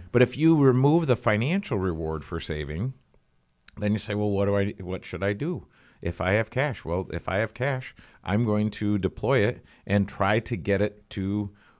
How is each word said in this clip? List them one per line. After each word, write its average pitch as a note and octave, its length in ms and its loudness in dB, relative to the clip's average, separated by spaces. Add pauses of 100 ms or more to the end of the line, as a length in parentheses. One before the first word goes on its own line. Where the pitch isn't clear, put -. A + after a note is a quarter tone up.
(120)
But B2 100 6
if B2 120 4
you D#3+ 240 4
remove C#3+ 480 6
the C3 80 4
financial B2 640 0
reward D#2+ 460 -2
for E2 160 -6
saving, D#2 540 -4 (840)
then G#2 160 -2
you G#2 60 0
say, G#2 160 -4
"Well, G#2 160 0
what G2+ 160 0
do G2+ 100 2
I, G2+ 140 0 (100)
what F#2 240 -8
should F2 180 -8
I G2+ 120 0
do C3+ 320 -6 (340)
if F2+ 220 -4
I F#2 100 0
have A2 160 0
cash?" C3 380 -4
Well, F2 260 -2
if E2+ 160 -6
I F#2 80 -2
have G#2+ 160 -2
cash, C3 420 -4 (300)
I'm A2+ 220 0
going G#2 240 0
to G#2 260 -2
deploy A2 440 0
it G#2+ 220 0 (240)
and G2+ 220 2
try G#2 320 2
to A#2 160 -4
get G2 240 0
it - 300 -4
to G2+ 400 -2 (300)